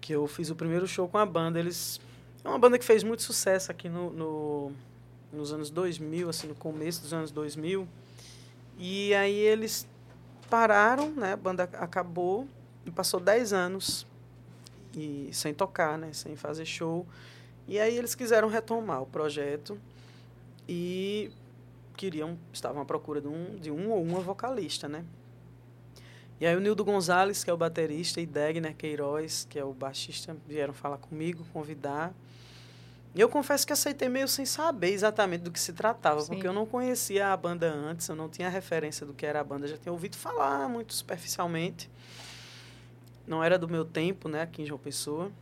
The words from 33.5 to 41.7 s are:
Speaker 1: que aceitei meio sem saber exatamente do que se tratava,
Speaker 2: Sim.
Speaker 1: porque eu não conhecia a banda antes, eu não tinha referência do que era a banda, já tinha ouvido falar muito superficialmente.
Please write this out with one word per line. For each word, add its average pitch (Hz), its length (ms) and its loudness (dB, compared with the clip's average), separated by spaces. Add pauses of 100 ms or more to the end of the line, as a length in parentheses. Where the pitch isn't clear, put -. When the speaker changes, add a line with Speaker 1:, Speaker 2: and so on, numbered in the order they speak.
Speaker 1:
que 294 60 -2
aceitei 277 380 2
meio 262 180 0
sem 277 160 0
saber 254 480 2
exatamente 202 480 4
do 175 100 -6
que 165 80 -6
se - 140 -2
tratava, 165 480 2
Speaker 2:
Sim. 151 140 -4
Speaker 1:
porque 190 120 -4
eu 185 60 2
não 214 140 0
conhecia 247 680 0
a 190 60 4
banda 175 340 0
antes, 151 340 -4
eu 160 80 -6
não 156 140 -6
tinha 180 220 -4
referência 160 560 -4
do 143 80 -12
que - 100 -8
era 147 160 0
a 147 40 -2
banda, 143 220 -6
já 151 120 -6
tinha 175 140 -10
ouvido 170 240 -6
falar 277 520 0
muito 233 240 -6
superficialmente. 170 1000 -4 (1400)